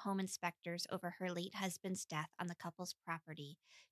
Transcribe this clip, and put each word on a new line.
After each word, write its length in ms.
home 180
inspectors 680
over 280
her 120
late 260
husband's 500
death 240
on 60
the 80
couple's 400
property 540